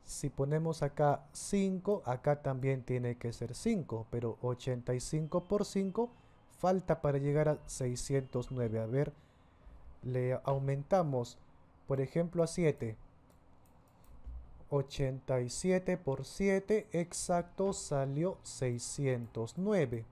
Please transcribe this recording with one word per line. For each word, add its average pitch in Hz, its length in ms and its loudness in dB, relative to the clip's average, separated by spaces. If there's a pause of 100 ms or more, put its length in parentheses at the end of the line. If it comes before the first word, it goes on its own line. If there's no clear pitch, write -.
si - 240 -6
ponemos 156 540 -2
acá 143 500 2
cinco, 196 720 0
acá 143 380 0
también 135 400 0
tiene 123 340 -2
que 120 160 -6
ser 117 220 -8
cinco, 156 560 -2
pero 113 320 -2
ochenta 123 520 -2
y 127 60 -2
cinco 160 440 -2
por 202 200 0
cinco 196 460 -2 (480)
falta 175 420 2
para 143 160 2
llegar 143 320 4
a 147 160 2
seiscientos 127 840 -2
nueve. 117 300 0
A 110 60 -2
ver, 143 280 0 (880)
le 127 420 0
aumentamos, 139 920 0 (480)
por 139 160 0
ejemplo, 165 400 0
a 160 40 4
siete. 143 520 0 (1700)
Ochenta 135 680 0
y 123 80 -2
siete 185 480 0
por 135 300 -4
siete, 196 680 2
exacto, 175 800 2
salió 147 680 2
seiscientos 120 1120 0
nueve. 165 560 2